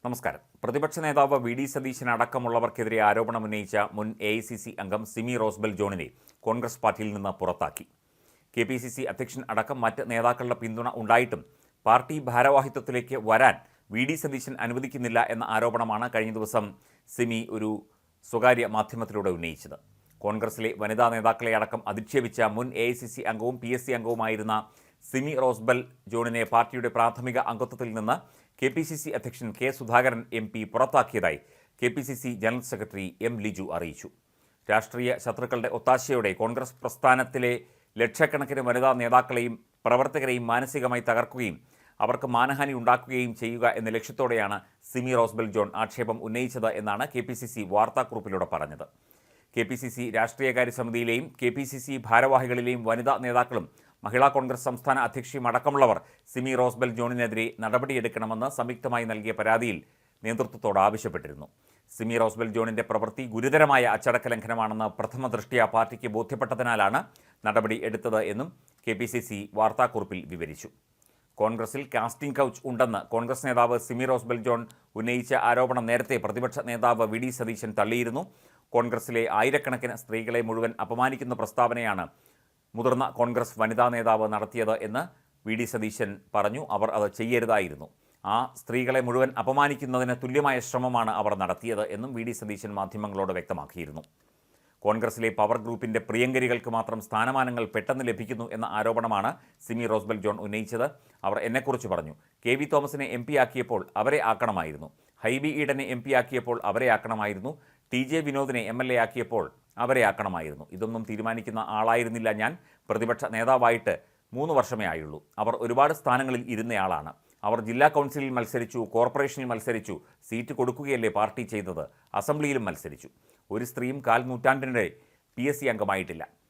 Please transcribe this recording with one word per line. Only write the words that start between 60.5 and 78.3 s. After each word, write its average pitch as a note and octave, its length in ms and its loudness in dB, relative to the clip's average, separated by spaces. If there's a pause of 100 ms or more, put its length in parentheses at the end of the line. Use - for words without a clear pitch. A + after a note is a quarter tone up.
ആവശ്യപ്പെട്ടിരുന്നു. D#2+ 640 -2 (500)
സിമി A#2 240 -2
റോസ്ബെൽ A2+ 360 2
ജോണിൻ്റെ A2+ 340 0
പ്രവൃത്തി A2 420 -2
ഗുരുതരമായ C3+ 520 6 (100)
അച്ചടക്ക A#2+ 380 0
ലംഘനമാണെന്ന് A2 560 -2 (100)
പ്രഥമ B2 360 -4
ദൃഷ്ട്യാ A2+ 400 2
പാർട്ടിക്ക് A2+ 420 0
ബോധ്യപ്പെട്ടതിനാലാണ് A#2 840 0 (460)
നടപടി G#2+ 320 2 (100)
എടുത്തത് A2 320 0 (120)
എന്നും C#3 180 -6 (360)
കെ A2+ 140 0
പി A#2+ 140 -2
സി A#2 160 -2
സി G2+ 100 -8 (200)
വാർത്താക്കുറിപ്പിൽ A2 600 0 (140)
വിവരിച്ചു. D#2+ 360 -10 (720)
കോൺഗ്രസിൽ A2+ 400 -2 (140)
കാസ്റ്റിംഗ് A#2 440 -4
കൗച്ച് B2 300 0
ഉണ്ടെന്ന് A2+ 320 2 (120)
കോൺഗ്രസ് B2 340 -2
നേതാവ് A#2+ 300 4 (100)
സിമി B2 240 -2
റോസ്ബെൽ A#2+ 340 0
ജോൺ A#2+ 160 2 (380)
ഉന്നയിച്ച B2 340 0 (160)
ആരോപണം B2 400 2
നേരത്തെ A#2+ 360 2
പ്രതിപക്ഷ A#2+ 320 -4 (120)
നേതാവ് A#2 420 2
വി A#2 140 -2
ഡി B2+ 140 -6
സതീശൻ A2+ 400 -6
തള്ളിയിരുന്നു. A#2 440 0 (520)